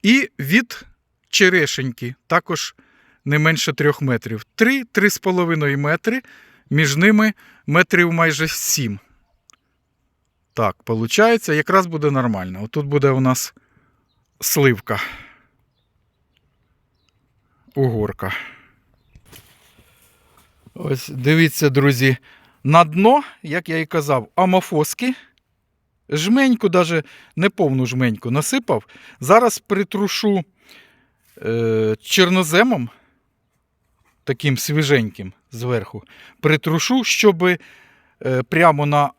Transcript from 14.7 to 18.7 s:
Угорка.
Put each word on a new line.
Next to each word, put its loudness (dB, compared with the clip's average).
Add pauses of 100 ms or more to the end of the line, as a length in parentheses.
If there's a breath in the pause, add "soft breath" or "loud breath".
Угорка. -2 (2500 loud breath)